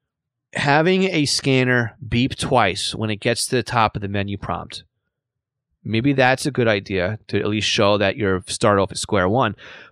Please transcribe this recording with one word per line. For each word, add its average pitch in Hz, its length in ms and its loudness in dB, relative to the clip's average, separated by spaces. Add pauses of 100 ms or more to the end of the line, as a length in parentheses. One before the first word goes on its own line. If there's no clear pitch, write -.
(520)
Having 165 520 2
a 151 220 0
scanner 127 720 0 (120)
beep 123 280 0
twice 104 580 0
when 110 160 -4
it 104 60 -4
gets - 320 -2
to 127 80 -2
the 113 80 0
top 113 320 0
of 104 60 -8
the 98 60 -6
menu 101 300 -4
prompt, - 460 -10 (1000)
maybe 117 300 0
that's 131 340 2
a 139 60 -2
good 120 160 2
idea 98 580 -2
to 101 140 0
at 107 80 -2
least 104 200 -2
show 104 300 2
that 98 180 0
you're 95 300 -2
start 104 320 2
off 95 140 0
at - 60 -10
square 92 300 0
one. 110 280 0 (360)